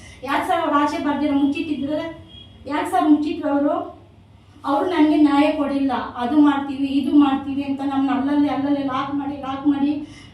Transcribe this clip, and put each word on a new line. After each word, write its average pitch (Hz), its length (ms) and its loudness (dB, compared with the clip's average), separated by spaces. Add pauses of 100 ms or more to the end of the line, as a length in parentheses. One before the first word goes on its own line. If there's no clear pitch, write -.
(240)
ಯಾಕೆ 277 240 -4
ಸರ್ 339 140 0
ಅವ್ರು 294 140 -2
ಆಚೆ 294 280 0
ಬರ್ದಿರೋ 285 300 -2
ಮುಚ್ಚಿಟ್ಟಿದ್ರೆ 302 960 -4 (380)
ಯಾಕೆ 302 260 -4
ಸರ್ 330 180 2
ಮುಚ್ಚಿಟ್ರು 294 420 2
ಅವರು? 302 480 -2 (680)
ಅವ್ರು 311 240 0
ನನಗೆ 302 260 4
ನ್ಯಾಯ 294 360 4
ಕೊಡಿಲ್ಲ, 277 400 -2 (240)
ಅದು 240 240 0
ಮಾಡ್ತೀವಿ, 277 480 2
ಇದು 277 280 0
ಮಾಡ್ತೀವಿ 277 480 2
ಅಂತ 277 180 -4
ನಮ್ನ 269 280 0
ಅಲ್ಲಲ್ಲಿ, 285 400 0
ಅಲ್ಲಲ್ಲಿ 277 340 -2
ಲಾಕ್ 269 320 -4
ಮಾಡಿ, 285 220 -4
ಲಾಕ್ 269 300 -4
ಮಾಡಿ 285 400 0 (260)